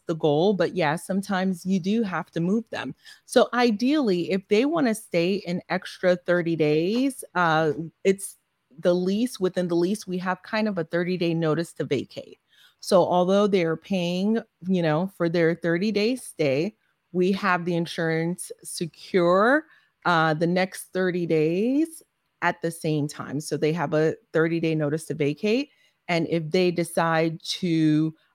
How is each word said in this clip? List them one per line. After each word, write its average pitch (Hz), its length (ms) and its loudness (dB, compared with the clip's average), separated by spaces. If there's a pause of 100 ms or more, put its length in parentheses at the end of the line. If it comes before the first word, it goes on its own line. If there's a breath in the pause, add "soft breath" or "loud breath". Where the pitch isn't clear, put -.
the 170 80 -2
goal. 160 380 2
But 175 220 -2
yeah, 160 200 0
sometimes 190 680 -4
you 190 140 0
do 208 240 0
have 175 280 -6
to - 80 -4
move 196 320 0
them. 113 240 -8 (300 loud breath)
So - 280 2
ideally, 240 760 0
if 190 160 -4
they 214 180 2
wanna 285 300 0
stay 180 500 -2
an 175 240 -4
extra 180 460 0
thirty 175 400 0
days, 170 680 0 (120)
uh, 160 380 2 (300)
it's 196 340 0 (440)
the 180 140 4
lease, 196 460 -2
within 180 260 -2
the 170 80 0
lease, 180 320 0
we 180 120 -6
have 180 220 -6
kind 220 280 -2
of 190 80 -4
a 165 80 -4
thirty-day 170 480 -2
notice 156 400 0
to - 100 -8
vacate. - 560 -6 (400 soft breath)
So 180 240 4
although 180 420 4
they're 175 300 0
paying, 185 640 -2 (300)
you 185 120 2
know, 165 360 0
for 170 100 0
their 170 260 2
thirty-day 202 600 0
stay, 156 640 -2 (340)
we 185 220 2
have 185 320 0
the 175 100 0
insurance 165 760 -2 (100)
secure, 190 1040 2 (400 soft breath)
uh, 160 280 4
the 165 140 0
next 185 460 -2
thirty 180 320 -2
days 190 760 0 (400)
at 175 200 -2
the 165 100 -2
same 156 340 -2
time. 147 360 -8
So 151 160 -6
they 156 160 0
have 165 200 -2
a 156 220 2 (160)
thirty-day 165 440 0
notice 156 320 -2
to 147 60 -6
vacate. 180 580 -2 (360 soft breath)
And 170 220 0
if 160 220 -2
they 180 200 2
decide 165 720 0
to, 156 720 0 (200 soft breath)